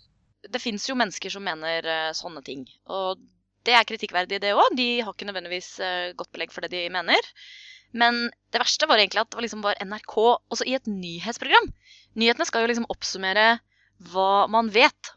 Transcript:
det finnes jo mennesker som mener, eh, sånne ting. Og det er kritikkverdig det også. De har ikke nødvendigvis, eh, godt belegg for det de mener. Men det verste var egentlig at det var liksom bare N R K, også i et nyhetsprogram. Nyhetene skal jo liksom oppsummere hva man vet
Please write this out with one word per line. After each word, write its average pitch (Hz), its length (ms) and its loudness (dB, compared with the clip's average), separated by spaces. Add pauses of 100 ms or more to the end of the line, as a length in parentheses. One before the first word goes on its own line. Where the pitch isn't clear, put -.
(500)
det 240 120 -6
finnes 208 260 -6
jo 269 80 -4
mennesker 208 340 -4
som 196 140 -10
mener, 165 420 -4
eh, 160 280 -2
sånne 160 320 -10
ting. 135 200 -12 (220)
Og 190 300 -4 (480)
det 233 80 4
er 233 100 8
kritikkverdig 196 560 -4
det 202 160 0
også. 349 220 4
De 240 240 0
har 214 100 -6
ikke - 160 -12
nødvendigvis, 180 540 -10
eh, 180 320 -4
godt 175 180 -12
belegg 165 200 -10
for - 100 -12
det 170 100 -8
de 175 180 -6
mener. 185 300 0 (720)
Men 240 400 2 (200)
det 226 100 0
verste - 260 0
var 277 100 6
egentlig 196 220 2
at 226 100 -2
det - 60 -14
var 214 80 -6
liksom 214 180 -8
bare 208 200 -2
N 196 100 -8
R 214 160 -10
K, 226 300 4 (120)
også 226 160 -4
i 254 100 -2
et 269 100 -6
nyhetsprogram. 208 880 0 (420)
Nyhetene 233 300 2
skal - 160 -2
jo 226 60 2
liksom 233 200 0
oppsummere 208 720 2 (400)
hva 190 500 2
man 226 200 2
vet 233 480 4